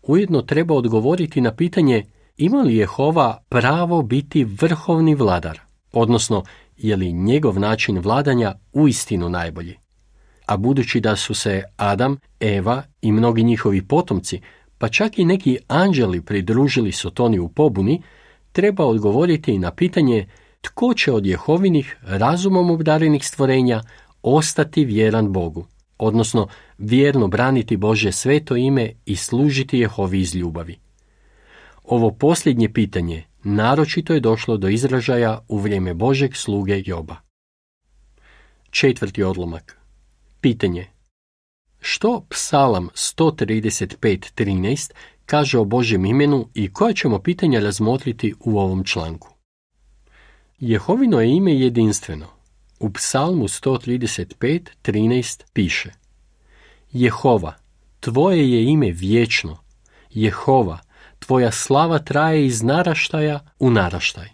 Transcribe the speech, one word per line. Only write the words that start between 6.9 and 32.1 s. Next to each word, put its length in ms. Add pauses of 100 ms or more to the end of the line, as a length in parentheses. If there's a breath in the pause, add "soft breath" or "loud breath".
li 180
njegov 460
način 400
vladanja 560 (160)
uistinu 580
najbolji. 460 (680)
A 120
budući 420
da 160
su 180
se 300 (140)
Adam, 400 (220)
Eva 440 (180)
i 100
mnogi 320
njihovi 440
potomci, 540 (360 soft breath)
pa 120
čak 300
i 60
neki 320 (100)
anđeli 540
pridružili 680
Sotoni 480
u 100
pobuni, 520 (500 loud breath)
treba 340
odgovoriti 680
i 80
na 120
pitanje 560 (340 soft breath)
tko 320
će 180
od 140
Jehovinih 760
razumom 680
obdarenih 580
stvorenja 560 (380 soft breath)
ostati 640
vjeran 460
Bogu, 340 (320)
odnosno 500 (300 loud breath)
vjerno 500
braniti 500
Božje 340
sveto 440
ime 360 (140)
i 100
služiti 640
Jehovi 400
iz 160
ljubavi. 420 (1080 soft breath)
Ovo 260